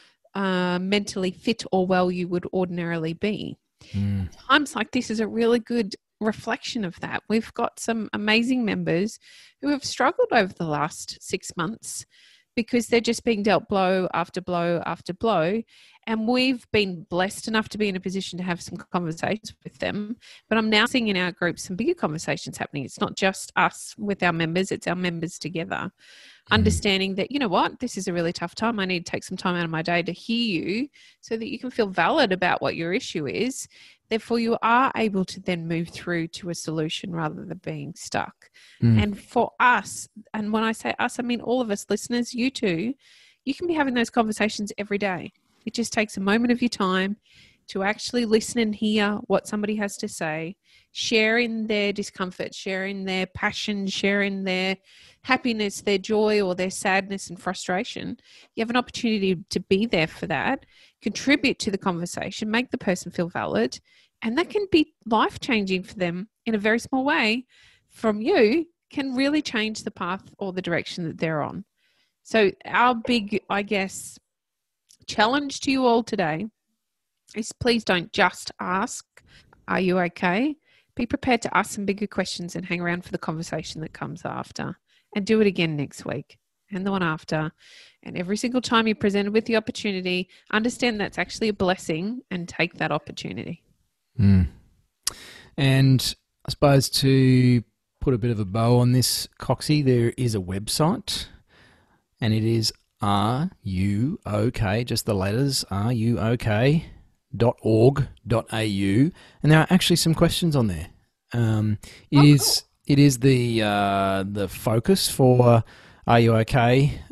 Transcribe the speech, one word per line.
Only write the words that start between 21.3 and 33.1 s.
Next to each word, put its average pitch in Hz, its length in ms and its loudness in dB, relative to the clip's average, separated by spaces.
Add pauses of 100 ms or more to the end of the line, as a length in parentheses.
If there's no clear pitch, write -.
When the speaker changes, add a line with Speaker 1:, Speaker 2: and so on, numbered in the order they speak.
Speaker 1:
group 170 260 -2
some - 180 -10
bigger 285 180 0
conversations 151 640 -6
happening. - 280 -6
It's - 160 -10
not - 160 -4
just - 400 -2
us - 420 -2
with 202 240 -4
our 175 100 2
members, 165 400 0
it's - 140 -6
our 170 80 -2
members 175 440 -6
together. 170 520 -6 (580)
Speaker 2:
Mm. 208 60 2
Speaker 1:
Understanding 196 640 2
that, 202 160 -4
you 285 80 -2
know 240 80 0
what, 214 320 0
this 240 180 -8
is 185 100 -6
a 180 40 -4
really 170 200 -2
tough - 220 -8
time. 220 240 -2
I 190 80 0
need 180 180 -2
to - 60 -12
take - 140 -6
some 185 120 -10
time 180 200 -2
out 175 80 -2
of 165 60 -4
my 160 120 -4
day 175 220 0
to 202 80 -6
hear 226 500 -4
you 233 260 -4 (320)
so - 160 -8
that 226 140 -8
you 240 80 -10
can 254 140 -10
feel 214 160 0
valid 190 440 2
about 180 300 0
what 117 140 -2
your 165 180 -4
issue 180 320 -4